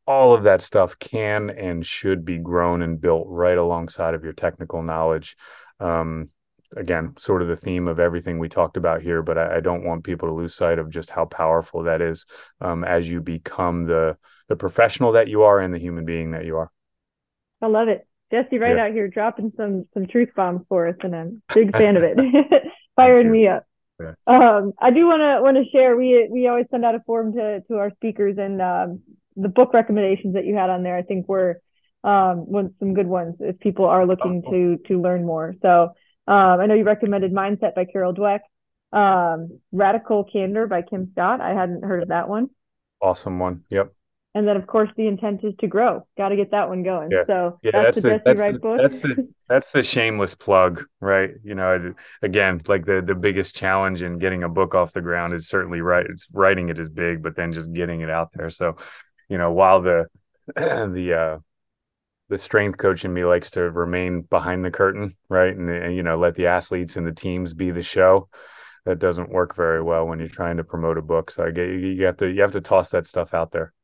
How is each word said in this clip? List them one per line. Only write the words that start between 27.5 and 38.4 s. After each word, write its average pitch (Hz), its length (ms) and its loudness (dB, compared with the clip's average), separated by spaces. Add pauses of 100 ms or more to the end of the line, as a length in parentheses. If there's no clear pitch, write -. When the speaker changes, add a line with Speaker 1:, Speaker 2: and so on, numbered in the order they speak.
Speaker 2:
to 226 100 -4
our 202 140 -2
speakers, 202 460 -2
and, 196 240 -4
um, 180 400 -4 (340)
the 190 140 -2
book 247 240 4
recommendations 202 640 2
that 190 100 -2
you 208 100 -2
had 185 140 0
on 180 140 -2
there, 180 120 -4
I 180 80 -4
think 190 240 -6
were, 185 320 0 (440)
um, 185 480 2
was 196 180 -2 (100)
some 196 140 -2
good 185 140 0
ones 175 320 -4
if 185 200 -6
people 196 260 0
are 180 200 4
looking 180 400 -2
Speaker 1:
Oh. - 60 -8
Speaker 2:
to, 180 260 2 (120)
to 185 120 0
learn 180 240 -2
more. 165 360 -6
So, 175 320 4 (340)
um, 190 320 6
I 196 60 2
know 214 80 4
you 214 100 4
recommended 202 500 0
Mindset 202 420 -2
by 185 100 -2
Carol 185 280 -4
Dweck, 202 260 0 (520)